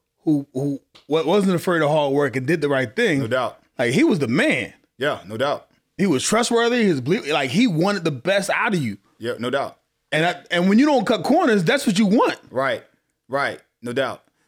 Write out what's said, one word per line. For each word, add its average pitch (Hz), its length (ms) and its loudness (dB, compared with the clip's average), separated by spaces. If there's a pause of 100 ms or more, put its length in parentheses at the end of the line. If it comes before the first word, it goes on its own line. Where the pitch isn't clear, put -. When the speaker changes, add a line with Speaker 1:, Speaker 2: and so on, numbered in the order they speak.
(240)
Speaker 1:
who, 147 300 0
who 139 280 -4 (260)
wa-, 156 160 0
wasn't 190 300 2
afraid 170 300 0
of 143 80 2
hard 147 220 0
work 139 220 0
and 131 120 -6
did 160 140 0
the 143 80 0
right 131 260 -2
thing, 196 240 0
Speaker 2:
No 127 80 -2
doubt. 123 320 -4 (180)
Speaker 1:
like, 120 160 0
he 208 100 2
was 285 140 2
the - 100 -2
man. 143 460 -2 (240)
Speaker 2:
Yeah, 127 300 -4
no 107 100 -10
doubt. 131 300 -4 (300)
Speaker 1:
He 190 100 0
was 139 160 2
trustworthy. 233 600 2
He 202 60 4
was 139 120 0
ble-, 147 300 -2
like, 143 200 0
he 220 160 4
wanted 185 380 0
the 160 60 0
best 185 380 -2
out 208 240 -2
of 175 80 0
you. 104 160 -6 (200)
Speaker 2:
Yeah, 113 200 -6
no 120 140 -6
doubt. 131 260 -4 (340)
Speaker 1:
And 156 140 0
I, 180 100 -2 (140)
and 175 180 0
when 208 120 6
you 285 80 6
don't 262 180 2
cut 208 180 0
corners, 247 400 2
that's 254 220 0
what 190 140 0
you 220 80 4
want. 254 300 2 (120)
Speaker 2:
Right, 127 340 -4 (440)
right, 131 340 -4 (200)
no 120 120 -8
doubt. 120 300 -4 (240)